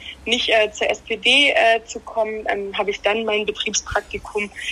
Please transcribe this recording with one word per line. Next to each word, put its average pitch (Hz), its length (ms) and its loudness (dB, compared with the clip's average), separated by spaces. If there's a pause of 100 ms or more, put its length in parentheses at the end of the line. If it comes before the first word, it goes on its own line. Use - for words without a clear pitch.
(240)
nicht, 240 240 0
äh, 214 220 4
zur - 180 -4
S 220 120 -2
P - 160 -6
D, 254 340 4
äh, 226 340 4
zu - 160 -12
kommen, 220 480 -4
ähm, 202 280 -4
habe 202 140 -2
ich 202 100 -4
dann 220 240 0
mein 214 200 0
Betriebspraktikum 208 1040 -4 (220)